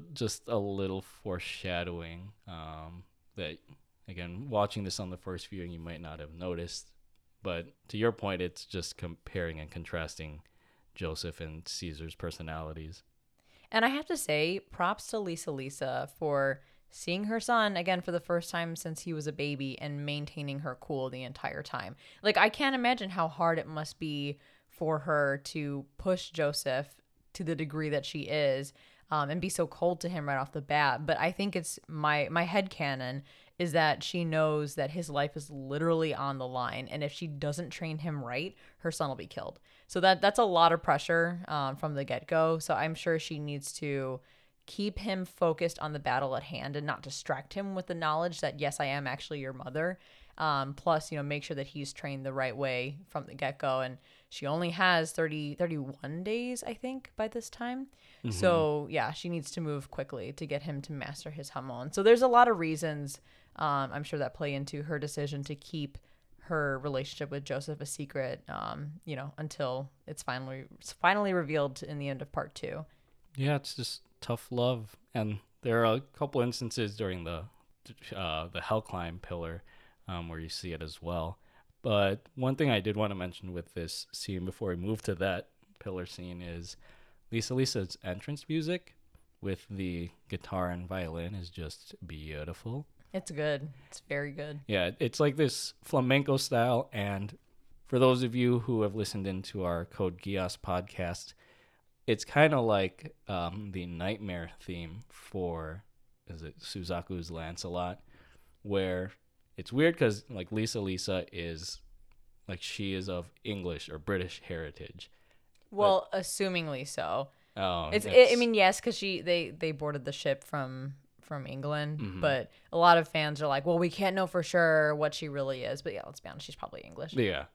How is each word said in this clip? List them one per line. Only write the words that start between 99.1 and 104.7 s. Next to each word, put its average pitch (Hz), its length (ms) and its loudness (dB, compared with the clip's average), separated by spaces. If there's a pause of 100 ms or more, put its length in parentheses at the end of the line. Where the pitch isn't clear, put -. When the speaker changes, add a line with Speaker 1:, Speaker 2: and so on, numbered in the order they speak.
Speaker 1:
into 92 380 -4
our 87 220 0
Code 90 360 -2
Geass 95 380 -2
podcast, 90 720 -4 (720)
it's 113 200 2
kinda 151 340 6
like, 101 560 2 (120)
um, 95 440 -4
the 92 140 -4
Nightmare 87 760 -4
theme 87 400 -8 (100)